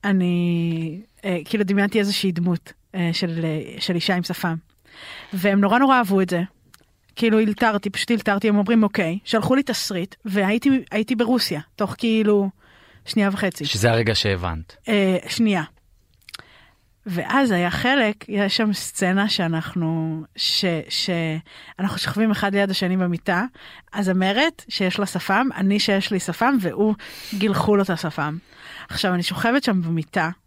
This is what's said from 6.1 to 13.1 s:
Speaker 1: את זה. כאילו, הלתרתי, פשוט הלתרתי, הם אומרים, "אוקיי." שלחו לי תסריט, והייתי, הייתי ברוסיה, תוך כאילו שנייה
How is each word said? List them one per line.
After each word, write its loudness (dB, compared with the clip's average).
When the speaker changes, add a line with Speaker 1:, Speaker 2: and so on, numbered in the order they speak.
Speaker 1:
את 0
זה. 0
כאילו, 4
הלתרתי, 2
פשוט -4
הלתרתי, 0
הם 4
אומרים, 4
"אוקיי." 0
שלחו 0
לי 2
תסריט, -4
והייתי, 2
הייתי -2
ברוסיה, 0
תוך -4
כאילו 2
שנייה 2